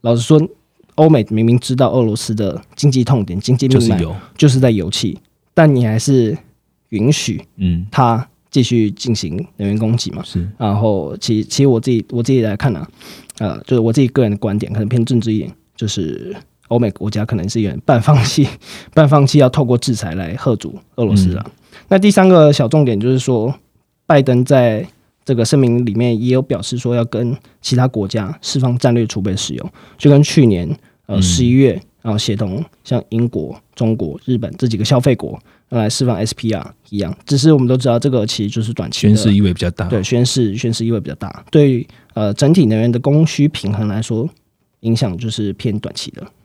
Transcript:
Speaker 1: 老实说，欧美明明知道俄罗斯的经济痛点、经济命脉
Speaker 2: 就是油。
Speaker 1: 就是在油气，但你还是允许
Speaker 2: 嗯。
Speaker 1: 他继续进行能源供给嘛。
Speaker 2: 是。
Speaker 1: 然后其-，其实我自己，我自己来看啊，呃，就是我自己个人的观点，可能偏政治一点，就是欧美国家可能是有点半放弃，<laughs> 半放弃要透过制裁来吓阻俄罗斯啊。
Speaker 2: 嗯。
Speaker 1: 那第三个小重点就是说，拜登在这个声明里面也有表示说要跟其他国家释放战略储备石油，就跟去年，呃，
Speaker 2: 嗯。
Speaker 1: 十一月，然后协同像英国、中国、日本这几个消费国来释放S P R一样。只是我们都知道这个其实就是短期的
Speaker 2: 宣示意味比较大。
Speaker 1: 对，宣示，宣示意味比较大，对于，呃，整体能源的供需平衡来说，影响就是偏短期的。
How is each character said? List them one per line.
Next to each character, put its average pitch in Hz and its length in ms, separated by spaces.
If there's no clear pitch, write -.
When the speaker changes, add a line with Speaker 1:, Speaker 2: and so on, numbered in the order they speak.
Speaker 1:
老 117 120
实 120 80
说， 151 180
欧 160 160
美 123 180
明 110 160
明 117 140
知 - 160
道 127 160
俄 127 120
罗 110 120
斯 - 200
的 101 280
经 147 140
济 127 120
痛 120 220
点、 90 160
经 127 160
济 135 100
命 131 100
脉 131 40
Speaker 2:
就 113 160
是 87 60
油。 82 140
Speaker 1:
就 151 100
是 131 120
在 127 100
油 95 180
气， - 300
但 156 220
你 123 100
还 110 140
是 127 400
允 110 220
许 82 300
Speaker 2:
嗯。 90 340
Speaker 1:
他 120 360
继 131 140
续 113 300
进 123 220
行 85 220
能 101 120
源 101 80
供 110 200
给 117 160
嘛。 - 120
Speaker 2:
是。 87 320
Speaker 1:
然 104 180
后 101 420
其-， 107 280
其 - 200
实 - 20
我 120 140
自 123 100
己， 113 200
我 120 120
自 123 100
己 131 100
来 107 140
看 117 180
啊， 80 140
呃， 98 280
就 131 100
是 120 40
我 113 120
自 147 80
己 135 60
个 127 160
人 113 80
的 101 80
观 104 180
点， 110 160
可 110 60
能 107 100
偏 120 160
政 120 160
治 110 120
一 110 60
点， 80 140
就 - 120
是 87 480
欧 117 100
美 117 140
国 - 180
家 104 140
可 110 100
能 90 140
是 113 120
有 101 100
点 65 140
半 123 160
放 151 240
弃， - 220
<laughs> - 240
半 156 120
放 143 200
弃 151 120
要 135 100
透 135 160
过 123 120
制 120 180
裁 95 200
来 90 220
吓 131 200
阻 - 220
俄 120 100
罗 104 120
斯 90 200
啊。 - 80
Speaker 2:
嗯。 - 80
Speaker 1:
那 196 100
第 202 120
三 196 160
个 165 240
小 143 160
重 147 200
点 113 120
就 113 120
是 131 80
说， 123 360
拜 147 160
登 127 220
在 120 400
这 135 100
个 117 100
声 147 140
明 123 260
里 113 100
面 117 240
也 123 140
有 131 80
表 127 200
示 123 180
说 120 180
要 117 80
跟 117 320
其 - 160
他 127 100
国 107 220
家 92 320
释 - 180
放 127 200
战 123 160
略 117 120
储 107 140
备 98 160
石 - 180
油， - 160
就 147 120
跟 143 120
去 147 240
年， 90 200
呃， 101 120
Speaker 2:
嗯。 98 60
Speaker 1:
十 90 220
一 120 60
月， 131 300
然 113 120
后 104 40
协 107 180
同 104 300
像 123 180
英 117 180
国、 80 260
中 113 200
国、 85 300
日 123 140
本 - 180
这 131 100
几 113 100
个 104 80
消 131 140
费 123 160
国 - 240
来 113 200
释 131 180
放 120 100
S 107 180
P - 180
R - 220
一 - 80
样。 90 200
只 143 100
是 147 160
我 147 60
们 123 100
都 127 80
知 123 120
道 117 100
这 127 100
个 120 180
其 - 160
实 104 80
就 113 120
是 110 100
短 87 180
期 - 160
的 104 80
Speaker 2:
宣 104 100
示 107 120
意 101 40
味 98 120
比 85 80
较 90 100
大。 - 160
Speaker 1:
对， 98 160
宣 120 220
示， 113 320
宣 117 160
示 113 120
意 113 60
味 113 80
比 - 100
较 69 80
大， - 340
对 147 200
于， 123 160
呃， 107 200
整 143 180
体 175 140
能 110 140
源 120 100
的 120 80
供 147 260
需 147 220
平 104 260
衡 104 140
来 104 140
说， 113 280
影 113 160
响 101 200
就 113 120
是 104 240
偏 107 260
短 - 160
期 - 180
的。 - 140